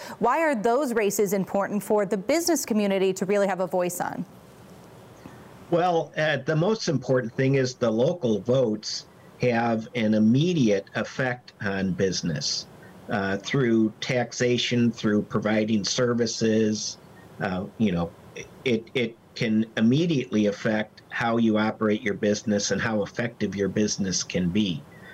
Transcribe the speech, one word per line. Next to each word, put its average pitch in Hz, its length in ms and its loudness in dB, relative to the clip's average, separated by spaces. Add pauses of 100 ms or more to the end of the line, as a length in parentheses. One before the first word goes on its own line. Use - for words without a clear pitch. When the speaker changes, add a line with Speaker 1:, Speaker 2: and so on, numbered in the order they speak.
(200)
Speaker 1:
Why 240 180 2
are 311 160 2
those 233 400 0
races 202 380 0
important 196 500 -2
for 208 240 2
the 220 100 -2
business 311 480 0
community 196 500 0
to 190 100 -6
really 202 240 2
have 185 100 -4
a 185 80 -2
voice 180 340 -2
on? - 240 -6 (1500)
Speaker 2:
Well, 165 440 2
uh, 156 200 0
the 143 180 -2
most 190 320 0
important 127 480 0
thing 135 220 2
is 127 180 0
the 117 160 0
local 120 480 0
votes 117 680 -2 (340)
have 117 560 0
an 110 180 2
immediate 117 800 4
effect 123 680 -4
on 98 300 -2
business, 87 760 -2 (420)
uh, 98 300 -2
through 113 640 2
taxation, 120 920 0
through 104 300 0
providing 107 640 0
services. 110 1160 0 (420)
Uh, 92 240 -4 (140)
you 107 120 2
know, 85 220 -2 (520)
it, 113 300 0
it 117 240 -2 (160)
can 110 320 0 (100)
immediately 120 680 2
affect 107 640 -2
how 117 280 -2
you 110 220 4
operate 107 440 0
your 101 120 -2
business 104 560 0
and 98 100 0
how 110 220 -2
effective 104 540 -6
your 98 120 0
business 98 540 -2
can 92 260 -2
be. 90 340 -2 (320)